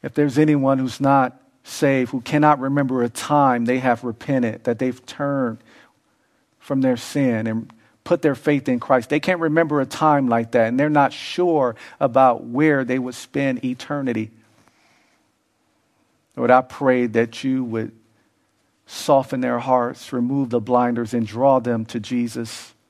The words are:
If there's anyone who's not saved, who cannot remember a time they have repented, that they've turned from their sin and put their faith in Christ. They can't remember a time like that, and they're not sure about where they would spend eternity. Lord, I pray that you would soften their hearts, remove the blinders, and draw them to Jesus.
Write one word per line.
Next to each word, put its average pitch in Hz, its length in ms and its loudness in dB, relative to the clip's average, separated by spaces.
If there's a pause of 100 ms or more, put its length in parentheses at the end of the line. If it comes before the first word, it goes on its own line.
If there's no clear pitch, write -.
If - 120 -10
there's 147 240 2
anyone 143 400 4
who's 127 220 -6
not 135 360 2 (280)
saved, 135 480 0
who 131 80 -4
cannot 147 400 4
remember 135 420 0
a 120 60 0
time 127 560 2
they 127 160 0
have 127 240 0
repented, 123 600 -4
that 120 140 -2
they've 127 260 -4
turned 135 540 -4 (1000)
from 135 200 -2
their 131 160 2
sin 117 520 -2
and 113 240 -6 (320)
put 175 180 0
their 143 140 2
faith 143 320 -2
in 123 120 0
Christ. 127 300 0
They 151 100 0
can't 180 200 -2
remember 156 400 0
a 135 60 -2
time 143 420 2
like 117 240 0
that, 117 160 4
and 127 120 -2
they're 151 80 2
not 143 240 2
sure 156 600 0 (240)
about 131 460 2
where 139 400 2
they 127 140 -2
would 123 160 -6
spend 135 500 -4
eternity. 123 680 -4 (2000)
Lord, 120 140 -2
I 127 120 6
pray 127 440 0
that 117 380 -2
you 131 200 -2
would 113 280 -6 (1000)
soften 135 500 0
their 123 200 -2
hearts, 127 520 -2
remove 127 380 -2
the 120 100 0
blinders, 120 540 0
and 117 100 0
draw 127 360 2
them 113 260 -4
to 117 140 -8
Jesus. 117 720 -6 (160)